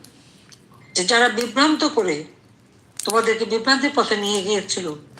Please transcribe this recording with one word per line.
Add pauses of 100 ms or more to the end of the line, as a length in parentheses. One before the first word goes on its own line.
(920)
যে,
যারা
বিভ্রান্ত
করে (800)
তোমাদেরকে
বিভ্রান্তির
পথে
নিয়ে
গিয়েছিল, (260)